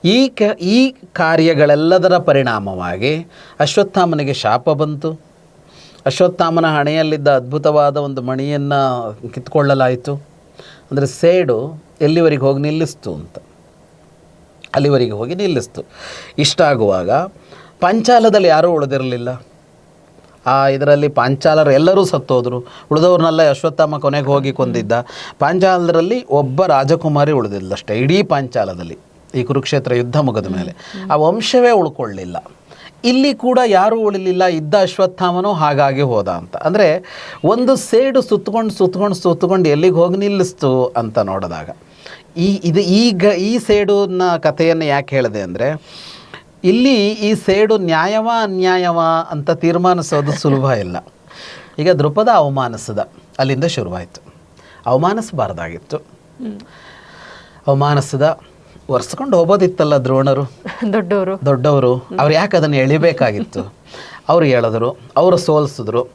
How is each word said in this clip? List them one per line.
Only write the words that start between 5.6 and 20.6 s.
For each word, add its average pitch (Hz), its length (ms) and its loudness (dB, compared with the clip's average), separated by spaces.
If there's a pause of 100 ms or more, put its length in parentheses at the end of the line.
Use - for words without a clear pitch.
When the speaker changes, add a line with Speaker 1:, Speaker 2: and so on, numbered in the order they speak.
Speaker 1:
ಅಶ್ವತ್ಥಾಮನ 165 600 0
ಹಣೆಯಲ್ಲಿದ್ದ 151 640 0
ಅದ್ಭುತವಾದ 143 680 2
ಒಂದು 139 260 -6
ಮಣಿಯನ್ನ 139 500 -4 (640)
ಕಿತ್ಕೊಳ್ಳಲಾಯ್ತು. 139 1000 -2 (500)
ಅಂದ್ರೆ 139 220 -2
ಸೇಡು 156 800 0 (160)
ಎಲ್ಲಿವರೆಗೆ 156 400 2
ಹೋಗಿ 139 220 0
ನಿಲ್ಲಿಸ್ತು 151 520 -4
ಅಂತ, 80 240 -16 (1400)
ಅಲ್ಲಿವರೆಗೆ 139 360 2
ಹೋಗಿ 117 240 -8
ನಿಲ್ಲಿಸ್ತು. 180 480 -4 (560)
ಇಷ್ಟಾಗುವಾಗ 110 720 0 (680)
ಪಾಂಚಾಲದಲ್ಲಿ 220 680 4
ಯಾರೂ 160 240 4
ಉಳಿದಿರಲಿಲ್ಲ. 131 680 -4 (1040)
ಆ 135 220 2